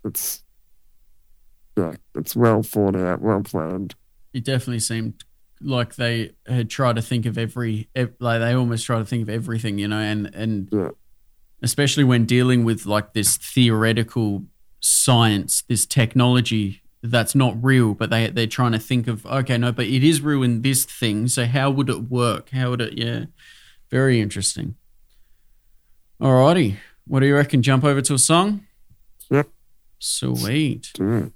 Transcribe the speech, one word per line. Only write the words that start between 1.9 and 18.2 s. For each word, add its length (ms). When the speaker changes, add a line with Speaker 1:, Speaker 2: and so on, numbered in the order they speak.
Speaker 1:
it's 200
well 280
thought 320
out, 260
well 200
planned. 540
Speaker 2:
It 100
definitely 360
seemed 440
like 340
they 360
had 240
tried 280
to 40
think 240
of 120
every, 580
ev-, 240
like, 200
they 140
almost 320
tried 140
to 60
think 180
of 60
everything, 500
you 80
know, 120
and, 360
and 360
Speaker 1:
Yeah. 180
Speaker 2:
especially 400
when 220
dealing 380
with, 220
like, 280
this 240
theoretical 1080
science, 880
this 180
technology 960
that's 340
not 280
real, 300
but 160
they, 200